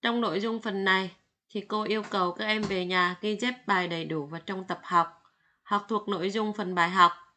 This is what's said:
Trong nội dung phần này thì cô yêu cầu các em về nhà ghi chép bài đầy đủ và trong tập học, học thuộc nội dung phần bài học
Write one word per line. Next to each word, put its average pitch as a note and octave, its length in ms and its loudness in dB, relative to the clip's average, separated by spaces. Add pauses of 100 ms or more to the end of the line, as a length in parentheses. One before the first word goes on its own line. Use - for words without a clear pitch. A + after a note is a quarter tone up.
Trong A#3 200 0
nội F#3+ 180 0
dung A3+ 220 -4
phần G3 220 -4
này F#3+ 280 2 (380)
thì G#3 120 -6
cô G#3+ 220 -4
yêu G#3+ 260 -2
cầu F#3 220 0
các G#3+ 140 -6
em G#3+ 160 0
về G3 240 -2
nhà F#3 360 2
ghi G#3 200 -2
chép A#3+ 260 -4
bài F#3 200 2
đầy E3 180 -4
đủ D3+ 200 -4
và D#3+ 140 -12
trong F#3 280 -8
tập F3 160 -6
học, F3 400 2 (400)
học G#3 240 -2
thuộc G#3 200 -2
nội F#3+ 220 -2
dung G#3+ 240 -2
phần F#3 220 -4
bài F3 140 2
học F3+ 220 8 (260)